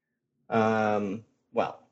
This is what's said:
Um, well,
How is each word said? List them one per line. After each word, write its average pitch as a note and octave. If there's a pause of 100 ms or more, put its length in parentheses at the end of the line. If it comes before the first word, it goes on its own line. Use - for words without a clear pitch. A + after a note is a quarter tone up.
(500)
Um, G#2+ (300)
well, - (120)